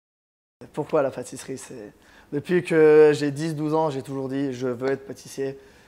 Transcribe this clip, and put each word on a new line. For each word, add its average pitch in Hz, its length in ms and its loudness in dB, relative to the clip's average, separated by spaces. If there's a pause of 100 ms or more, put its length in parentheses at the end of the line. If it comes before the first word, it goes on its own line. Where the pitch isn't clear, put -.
(760)
Pourquoi 156 260 -2
la 135 100 0
pâtisserie ? 127 480 -12
C'est, 110 340 -18 (400)
depuis 170 300 0
que 156 520 8
j'ai 143 160 -2
dix, 156 240 -6
douze 151 200 -4
ans, 160 160 0
j'ai 135 100 -6
toujours 135 280 -8
dit : « 135 260 -4
Je 127 140 -6
veux 123 220 -4
être 135 140 -4
pâtissier ». 135 540 -10 (300)